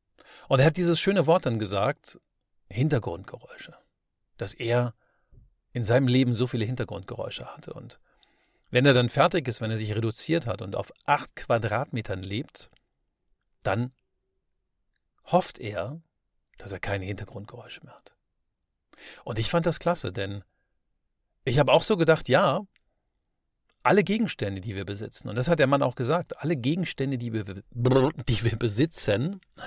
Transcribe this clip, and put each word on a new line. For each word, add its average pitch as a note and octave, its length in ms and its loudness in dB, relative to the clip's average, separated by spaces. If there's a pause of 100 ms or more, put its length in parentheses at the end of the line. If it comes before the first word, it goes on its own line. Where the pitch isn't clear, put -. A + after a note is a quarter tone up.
(480)
Und C3+ 120 4
er C#3 60 6
hat D#3+ 100 2
dieses E3+ 240 2
schöne F#3+ 260 2
Wort E3+ 200 4
dann A#2 120 0
gesagt, G#2 600 -4 (500)
Hintergrundgeräusche, G#2+ 1040 -4 (640)
dass G2+ 160 -8
er A#2+ 400 0 (760)
in A#2+ 120 -4
seinem B2 240 4
Leben B2 260 4
so A#2+ 120 0
viele A#2 180 -2
Hintergrundgeräusche G2+ 840 -8
hatte. - 260 -14
Und - 280 -18 (720)
wenn B2+ 160 4
er C#3 80 8
dann B2 140 4
fertig D3 400 2
ist, A#2 120 -4
wenn A2 100 -4
er A2+ 80 -2
sich G#2+ 160 -4
reduziert A2+ 520 -2
hat G2+ 160 -6
und G2 140 -8
auf G2+ 160 -8 (120)
acht - 320 -2
Quadratmetern A2 880 -4
lebt, G2+ 480 -10 (920)
dann A2+ 300 -2 (1300)
hofft - 320 0
er, G#2 420 -6 (580)
dass G2 140 -14
er F#2 80 -8
keine G2+ 240 -4
Hintergrundgeräusche G2+ 800 -12
mehr - 100 -20
hat. - 200 -20 (1120)
Und - 140 -6
ich - 120 -2
fand E3+ 160 2
das E3 120 0
klasse, E3+ 340 -4
denn G2+ 320 -8 (1000)
ich B2+ 140 2
habe C3+ 140 6
auch D#3+ 100 8
so A3 140 2
gedacht, D#3+ 320 4
ja, D#3+ 380 4 (1160)
alle F3 220 6
Gegenstände, D#3+ 560 -2
die G2+ 140 -8
wir G2 100 -6
besitzen, G2+ 440 -10
und G#2 60 -8
das B2 140 0
hat E3 100 4
der C#3 80 4
Mann C#3 160 4
auch B2+ 120 2
gesagt, D#3 440 -2
alle D#3+ 180 -2
Gegenstände, C#3 600 -2
die A#2+ 140 -6
wir, G#2+ 120 -2
die A#2+ 1000 2
wir A2+ 120 0
besitzen, B2 840 0 (260)